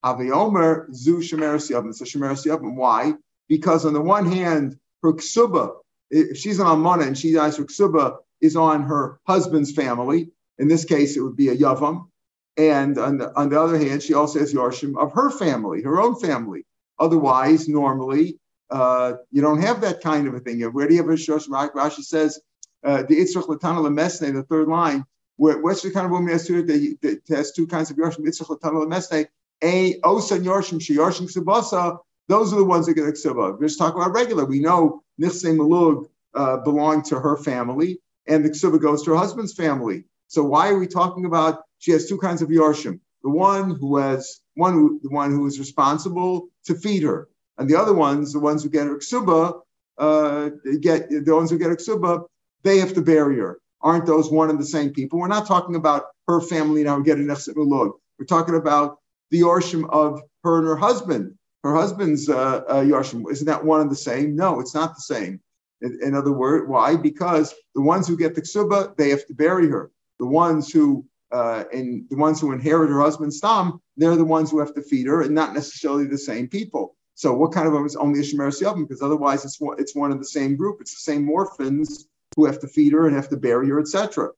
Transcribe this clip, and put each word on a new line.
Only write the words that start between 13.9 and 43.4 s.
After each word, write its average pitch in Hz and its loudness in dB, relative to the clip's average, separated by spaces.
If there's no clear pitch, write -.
she - -10
also 147 0
has 147 -2
Yorshim 135 -2
of 143 -2
her 277 2
family, 110 -4
her 151 0
own 233 2
family. 120 -6
Otherwise, 151 4
normally, 143 0
uh, 127 0
you 143 2
don't 151 2
have 214 0
that 190 -4
kind 151 0
of 127 -6
a 123 -8
thing. 117 -6
Where 135 -2
do 165 6
you 170 4
have 147 0
a 160 4
Yorshim? 147 -4
Rashi 143 -4
says, 156 -2
uh, 139 0
the 139 4
Yitzchak 180 0
Latana 160 -2
Lemesne, 151 -2
the 135 -4
third 156 0
line, 160 0
where, 147 4
what's 175 -2
the 190 -6
kind 185 -2
of 175 -2
woman 175 0
has 170 0
two, 175 0
that, 151 0
that 151 -4
has 143 -4
two 165 -2
kinds 160 -4
of 143 -8
Yorshim? 165 -2
Yitzchak 160 -6
Latana 156 -4
Lemesne, 165 -4
a 180 0
Osan 190 2
Yorshim, 185 -2
She 156 -2
Yorshim 175 0
Subasa, 180 -2
those 208 2
are - 2
the 196 6
ones 170 4
that 165 2
get 151 2
a 151 -2
Ksuba. 117 -2
We're 143 0
just 151 -2
talking 165 0
about 180 0
regular. 220 0
We 135 0
know 160 2
Nichse 170 0
Malug, 156 4
uh, 131 0
belonged 147 0
to 135 -2
her 147 0
family, 143 -4
and 156 2
the 151 2
Ksuba 160 2
goes 147 2
to 170 -2
her 156 4
husband's 196 -2
family. 131 -4
So 156 0
why 147 2
are 202 2
we 185 -2
talking 180 -2
about 160 0
she - 2
has 160 2
two 202 -4
kinds 175 -2
of 151 -4
Yorshim? 151 2
The 139 -4
one 190 2